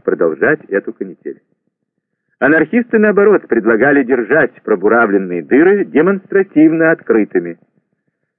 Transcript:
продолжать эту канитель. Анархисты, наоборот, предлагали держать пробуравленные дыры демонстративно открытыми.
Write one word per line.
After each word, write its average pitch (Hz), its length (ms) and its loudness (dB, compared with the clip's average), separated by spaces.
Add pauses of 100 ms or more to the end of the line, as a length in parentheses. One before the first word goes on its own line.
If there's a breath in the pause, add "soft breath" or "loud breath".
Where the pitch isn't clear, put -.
продолжать 92 640 -2
эту 101 240 -6
канитель. - 480 -14 (1000)
Анархисты, 160 580 0
наоборот, 208 500 2
предлагали 117 560 0
держать 120 600 -2
пробуравленные 98 800 -2
дыры 175 420 2
демонстративно 165 1040 0
открытыми. 95 680 -2 (800)